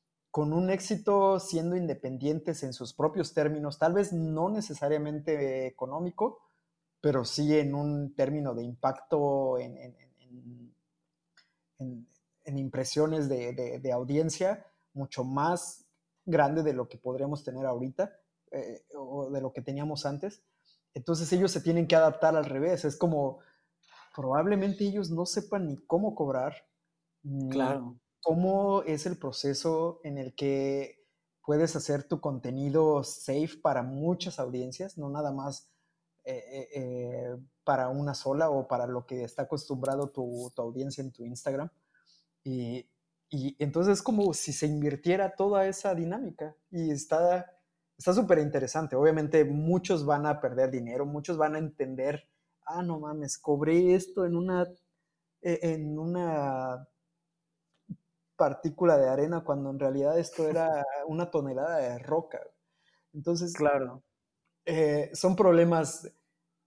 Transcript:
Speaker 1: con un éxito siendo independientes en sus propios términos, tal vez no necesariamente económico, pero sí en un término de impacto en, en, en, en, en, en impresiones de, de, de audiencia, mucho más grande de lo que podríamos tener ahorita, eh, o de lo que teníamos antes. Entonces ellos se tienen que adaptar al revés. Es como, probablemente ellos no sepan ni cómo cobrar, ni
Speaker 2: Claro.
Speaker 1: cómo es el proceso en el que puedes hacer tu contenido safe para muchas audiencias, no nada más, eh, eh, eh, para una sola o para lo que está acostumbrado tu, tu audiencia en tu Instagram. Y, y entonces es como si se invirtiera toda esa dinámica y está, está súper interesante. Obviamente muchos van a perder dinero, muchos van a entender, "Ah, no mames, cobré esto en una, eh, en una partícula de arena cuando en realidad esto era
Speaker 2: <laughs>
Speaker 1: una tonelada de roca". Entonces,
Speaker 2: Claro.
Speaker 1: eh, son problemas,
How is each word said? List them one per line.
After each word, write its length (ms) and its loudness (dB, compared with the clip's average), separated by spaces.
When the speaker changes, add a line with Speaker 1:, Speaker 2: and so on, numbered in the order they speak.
Speaker 1:
con 220 0
un 160 2
éxito 720 4
siendo 380 -2
independientes 880 -4
en 100 -6
sus 200 -12
propios 400 -2
términos, 460 -2
tal 140 2
vez 200 0
no 360 0
necesariamente 1160 -2
económico, 760 -4
pero 240 2
sí 320 2
en 180 2
un 400 -4
término 400 0
de 80 -4
impacto 960 0
en, 180 -10
en, 220 -20
en, 200 -20
en, 560 -20
en, 280 -10
en 140 -6
impresiones 720 0
de, 240 -2
de, 260 -6
de 120 -2
audiencia, 720 0
mucho 300 -6
más 640 -2
grande 380 2
de 100 0
lo 160 -4
que 80 -16
podríamos 460 -6
tener 220 -8
ahorita, 520 -4
eh, 340 -10
o 340 -8
de 120 -4
lo 120 -6
que 80 -10
teníamos 440 -6
antes. 380 -8
Entonces 400 -4
ellos 180 4
se 100 -2
tienen 260 2
que 80 6
adaptar 400 6
al 100 2
revés. 400 0
Es 120 -2
como, 420 0
probablemente 720 2
ellos 260 -2
no 140 -2
sepan 420 -2
ni 100 -4
cómo 380 0
cobrar, 400 -2
ni 260 -4
Speaker 2:
Claro. 500 -2
Speaker 1:
cómo 640 2
es 220 -2
el 120 -4
proceso 840 -2
en 140 -6
el 180 -8
que 720 -2
puedes 320 2
hacer 320 -2
tu 140 -2
contenido 840 2
safe 580 -4
para 220 2
muchas 560 -2
audiencias, 580 -6
no 120 -6
nada 220 -4
más, 400 -8
eh, 280 -8
eh, 240 -10
eh, 640 -8
para 260 2
una 260 -4
sola 340 0
o 180 0
para 200 -2
lo 180 -6
que 180 -8
está 200 -6
acostumbrado 680 -4
tu, 460 -8
tu 60 -4
audiencia 420 -6
en 80 -10
tu 140 -16
Instagram. 440 -6
Y, 460 -6
y 300 -4
entonces 360 2
es 80 0
como 300 2
si 200 -6
se 140 0
invirtiera 680 0
toda 320 4
esa 280 -2
dinámica 600 -4
y 200 0
está, 600 2
está 160 2
súper 260 6
interesante. 560 0
Obviamente 500 6
muchos 600 2
van 200 2
a 160 0
perder 300 2
dinero, 340 -4
muchos 320 -4
van 180 2
a 40 -2
entender, 680 -4
"Ah, 180 -6
no 160 -2
mames, 380 -6
cobré 580 4
esto 300 0
en 100 0
una, 280 0
eh, 220 0
en 360 -2
una 880 -2
partícula 640 2
de 120 6
arena 340 0
cuando 260 -2
en 100 -6
realidad 400 2
esto 280 -2
era 200 2
Speaker 2:
<laughs> 400 -2
Speaker 1:
una 240 -4
tonelada 460 -2
de 220 -2
roca". 420 -4
Entonces, 440 -2
Speaker 2:
Claro. 460 0
Speaker 1:
eh, 480 2
son 220 2
problemas, 760 6